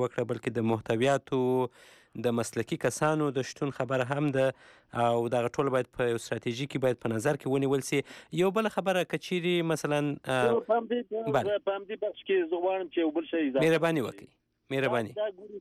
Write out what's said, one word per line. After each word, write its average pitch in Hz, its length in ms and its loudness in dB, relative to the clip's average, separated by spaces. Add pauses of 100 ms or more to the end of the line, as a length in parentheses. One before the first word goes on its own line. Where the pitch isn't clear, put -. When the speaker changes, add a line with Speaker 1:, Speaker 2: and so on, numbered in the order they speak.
Speaker 1:
وکړه، 120 320 -2
بلکې - 140 -4 (120)
د 113 120 2
محتویاتو، 127 680 0 (840)
د 120 140 2
مسلکي 117 400 -4
کسانو 151 480 0 (100)
د 131 140 0
شتون 147 260 -4
خبره 127 320 0
هم 143 300 0
ده 131 100 4 (560)
او 117 160 4 (140)
دغه 120 240 2
ټول 139 180 2
باید 127 220 0
په 123 100 2
یو 117 160 0
ستراتیژي 120 480 -4
کې 131 140 -4
باید 127 180 2
په 117 80 0
نظر 113 260 0
کې 135 160 -4
ونیول 139 360 2
سي. 143 100 2 (400)
یو 185 180 4
بله 220 160 0
خبره 180 300 0
که 160 140 -6
چیرې 175 520 0
مثلا، 147 300 0
اه، 131 580 2 (140)
Speaker 2:
په 233 80 4
همدې، 226 560 -4
Speaker 1:
بله. 202 320 0
Speaker 2:
په 196 100 0
همدې 202 240 -10
بخش 208 240 -6
کې 185 240 2
زه 170 140 -2
غواړم 190 260 0
چې - 160 -4
یو 156 140 2
بل 156 100 -6
شی 170 140 0
اضافه 131 220 2
Speaker 1:
مهرباني 165 360 2
Speaker 2:
کړم. 101 80 -2
Speaker 1:
وکړئ. - 180 -14 (480)
مهرباني. 120 440 0
Speaker 2:
دا، 214 100 -2
دا 185 80 -12
ګورئ 208 240 -14